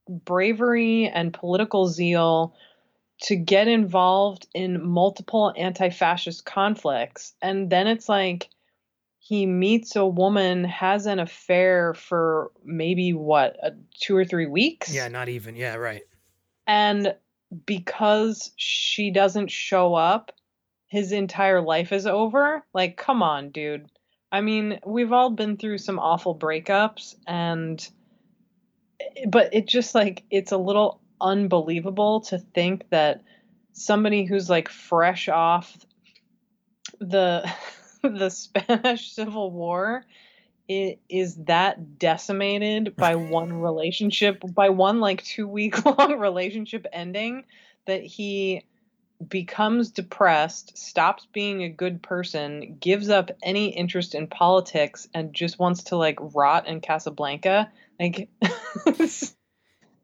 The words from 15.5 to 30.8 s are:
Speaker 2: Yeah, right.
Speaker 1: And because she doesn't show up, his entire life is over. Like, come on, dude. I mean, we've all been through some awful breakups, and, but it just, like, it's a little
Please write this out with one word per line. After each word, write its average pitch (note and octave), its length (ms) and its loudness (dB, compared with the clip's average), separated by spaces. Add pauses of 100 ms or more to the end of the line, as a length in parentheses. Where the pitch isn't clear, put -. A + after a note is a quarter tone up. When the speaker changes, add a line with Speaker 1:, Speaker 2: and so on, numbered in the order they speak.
Speaker 2:
Yeah, A#2+ 200 -6
right. A2+ 280 -8 (640)
Speaker 1:
And G#3 480 2 (500)
because G#3+ 920 0
she - 560 -2
doesn't G3 380 2
show F3+ 460 2
up, F3 360 2 (560)
his G3 240 -2
entire G3 500 2
life E3 300 0
is G3 140 0
over. A#3 580 2 (100)
Like, F#3 240 -2
come A#3+ 260 0
on, C#3+ 260 0
dude. D3 400 -8 (420)
I G3 100 0
mean, G#3+ 440 -2
we've A#3 280 0
all B3 180 6
been G#3+ 260 -4
through G#3 220 -6
some F#3+ 180 -6
awful E3 400 0
breakups, G3 800 -2 (100)
and, E3 640 -6 (1400)
but G3 260 4
it G#3+ 140 2
just, A#3+ 280 0
like, G3+ 340 0
it's G3 220 -2
a G3 60 2
little G3+ 440 0 (200)